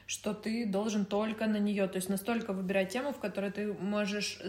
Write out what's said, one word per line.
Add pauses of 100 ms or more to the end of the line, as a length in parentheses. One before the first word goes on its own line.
что
ты
должен
только
на
нее,
то
есть
настолько
выбирать
тему,
в
которой
ты
можешь